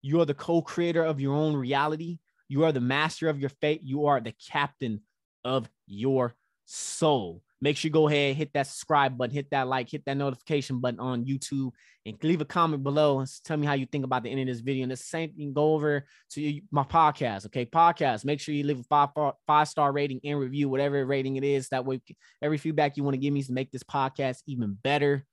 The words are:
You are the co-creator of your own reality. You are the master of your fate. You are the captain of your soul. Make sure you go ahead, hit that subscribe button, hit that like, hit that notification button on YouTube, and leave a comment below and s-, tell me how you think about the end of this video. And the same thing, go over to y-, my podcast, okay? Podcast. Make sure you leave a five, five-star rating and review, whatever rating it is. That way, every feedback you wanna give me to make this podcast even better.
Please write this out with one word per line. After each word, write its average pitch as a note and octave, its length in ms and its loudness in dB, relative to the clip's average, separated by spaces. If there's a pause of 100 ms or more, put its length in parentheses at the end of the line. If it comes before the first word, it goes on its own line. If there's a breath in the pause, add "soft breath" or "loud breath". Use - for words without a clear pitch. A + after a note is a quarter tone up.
You D3+ 180 2
are D#3+ 60 4
the C#3+ 80 -2
co-creator E3+ 680 0
of D#3 180 0
your C#3 140 0
own D3+ 220 2
reality. D3+ 600 -2 (300)
You C#3 160 2
are D#3+ 80 4
the C3 80 0
master D3 500 0
of C#3+ 100 -2
your C#3 80 -2
fate. D#3 340 -2
You D3 240 -2
are C#3 140 4
the A2+ 140 -12 (160)
captain C3+ 500 -2 (440)
of B2+ 260 -2 (160)
your B2 480 0 (320)
soul. A2 760 -2 (200)
Make C#3+ 140 2
sure D#3+ 120 -4
you D3+ 40 -2
go D#3 160 6
ahead, C#3+ 260 2
hit D3+ 200 -4
that C#3 120 0
subscribe C#3 500 0
button, B2+ 160 -2
hit C#3+ 200 -6
that C3 160 0
like, C3 200 -2
hit - 180 -10
that C#3 100 -2
notification C#3 640 -2
button B2 180 -2
on B2 260 -4
YouTube, C3+ 460 -4 (340 soft breath)
and G#2+ 200 -12
leave E3 160 2
a D3 40 -2
comment D#3 380 0
below C#3+ 380 2
and C3 80 -4
s-, - 160 -16
tell D#3 120 -4
me D3 120 0
how C#3+ 60 2
you C3+ 120 -2
think C#3 180 -4
about B2+ 200 -2
the A#2 60 -8
end C3+ 100 -4
of C3 80 -2
this B2 100 -6
video. C3 240 -4
And B2+ 80 -4
the B2+ 60 -6
same D#3+ 360 -8
thing, C#3+ 200 -10
go D3+ 220 2
over D3 300 0 (260 soft breath)
to D3 120 -8
y-, D3 200 -4 (100)
my C#3+ 100 2
podcast, C#3 640 2
okay? B2 180 -4
Podcast. D#3+ 600 2
Make C#3+ 160 -2
sure D3+ 120 -8
you D3 120 -2
leave C#3+ 160 -2
a - 20 -14
five, C#3+ 280 4 (360)
five-star D3+ 460 4
rating C#3+ 320 -2
and D3 160 -2
review, C#3 280 0
whatever C#3 380 0
rating C3+ 300 -2
it C3+ 80 -2
is. C#3 240 0
That C3 160 -2
way, C3 180 -4 (400 soft breath)
every D3+ 160 0
feedback D3+ 380 0
you C#3+ 80 -2
wanna C#3 140 2
give C#3+ 140 0
me C#3 120 0
to C3 80 -6
make C3 180 -4
this B2+ 140 -10
podcast C3+ 540 -2 (100)
even A2+ 340 -4
better. C#3+ 500 2